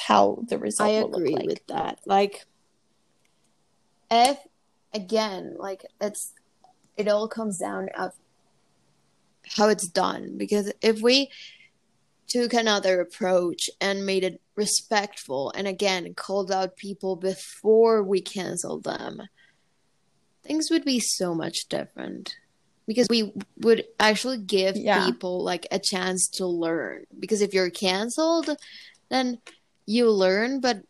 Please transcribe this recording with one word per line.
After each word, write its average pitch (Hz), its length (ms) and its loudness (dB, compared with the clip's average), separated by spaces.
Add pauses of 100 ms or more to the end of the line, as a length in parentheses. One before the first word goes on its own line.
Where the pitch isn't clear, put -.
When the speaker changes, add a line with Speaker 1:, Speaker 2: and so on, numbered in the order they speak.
Speaker 1:
how 214 420 6
the - 100 -2
result 214 320 0
Speaker 2:
I 220 120 2
Speaker 1:
will - 80 -2
look - 100 -4
Speaker 2:
agree 156 160 0
Speaker 1:
like. - 100 -4
Speaker 2:
with - 200 -4
that. - 400 -6
Like, 202 400 2 (1600)
if, 247 280 4 (560)
again, 202 640 -4
like, 196 260 -10 (160)
it's, 208 320 -6 (640)
it 202 100 -2
all 208 220 2
comes 214 300 -6
down 196 380 -6
of 185 160 -6 (1400)
how 214 120 6
it's 202 200 0
done. - 500 -2
Because 202 340 -2 (100)
if 220 200 2
we 269 280 4 (960)
took 240 260 -2
another 202 480 2
approach 175 680 0 (120)
and 196 260 -2
made 190 180 0
it 180 160 -4 (160)
respectful, 202 1000 -2
and 196 100 -4
again, 185 480 -2
called 190 380 -4
out 190 240 -2
people 190 400 -8
before 214 840 4
we 190 180 2
canceled - 640 -8
them, - 380 -8 (1200)
things 311 260 -2
would 320 140 2
be 254 160 0
so 180 340 -2
much 165 340 -4
different. - 680 -8 (500)
Because 226 220 2
we 226 240 2 (260)
would 226 260 4 (160)
actually 214 380 2
give 190 380 0
Speaker 1:
Yeah. 196 300 2
Speaker 2:
people, 180 360 -2
like, 180 280 -4
a 196 80 -2
chance 185 560 -2
to 190 120 -4
learn. 165 600 -4 (120)
Because 202 220 -2
if 202 140 0
you're 185 160 2
canceled, 233 840 0 (520)
then 254 300 -2 (480)
you 233 240 4
learn, 208 500 2
but 240 300 0